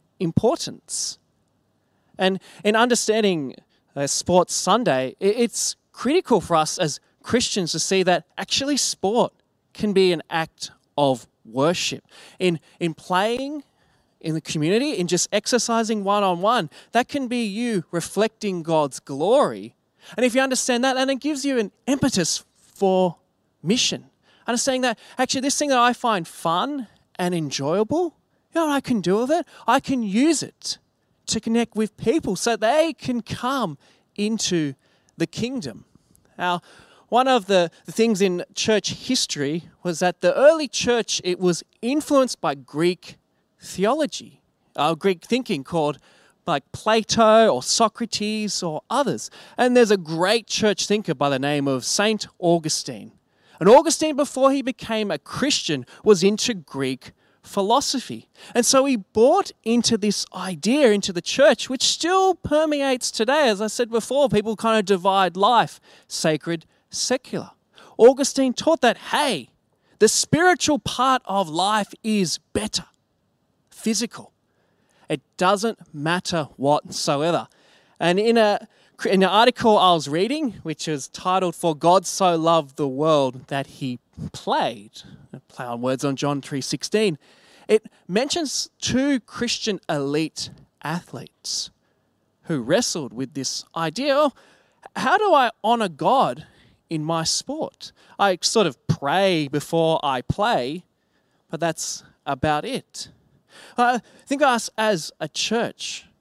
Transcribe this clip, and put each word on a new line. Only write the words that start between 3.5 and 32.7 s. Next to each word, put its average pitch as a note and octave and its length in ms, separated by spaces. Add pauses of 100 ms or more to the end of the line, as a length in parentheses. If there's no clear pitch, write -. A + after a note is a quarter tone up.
uh, C#3+ 120
Sports - 480
Sunday, E3 640
i-, - 20
it's A3 540 (160)
critical B3+ 480
for E3+ 160
us D#3 200
as D#3+ 220 (240)
Christians G#3+ 480
to D#3+ 80
see F#3+ 240
that E3+ 220 (120)
actually C#4 380
sport G#3+ 560 (420)
can G#3 200
be F#3 180
an D#3+ 180
act - 420 (260)
of C3+ 320 (160)
worship. C3+ 580 (360)
In, F3+ 200 (180)
in E3 160
playing B3 720 (560)
in D#3+ 140
the D#3+ 80
community, G#3 560
in F3 100
just F3 240
exercising A3+ 720
one-on-one, G3 640 (220)
that A#3+ 160
can C4+ 220
be A#3+ 160
you G#3+ 440
reflecting F#3+ 720
God's D3+ 360
glory. C#3+ 760 (440)
And A#3+ 80
if A3+ 100
you C4 60
understand B3+ 420
that, C4 120
then C4 140
it C4+ 120
gives C#4+ 240
you C4+ 120
an G#3 140 (140)
impetus - 580 (140)
for F#3 580 (480)
mission. E3 460 (360)
Understanding B3+ 360
that B3 180 (180)
actually C4 220
this C4+ 180
thing D4 120
that C4 100
I A#3+ 140
find G#3 340
fun A3 640 (280)
and F3+ 160
enjoyable, F#3 840 (360)
you E4 60
know D#4+ 80
what D4 60
I C4+ 80
can A#3+ 180
do F3+ 200
with B3+ 120
it? E4 140 (200)
I B3 140
can B3+ 240
use A#3+ 400
it - 360 (480)
to - 120
connect A3+ 380
with G#3+ 180
people A#3+ 400
so A3+ 220
they D4 340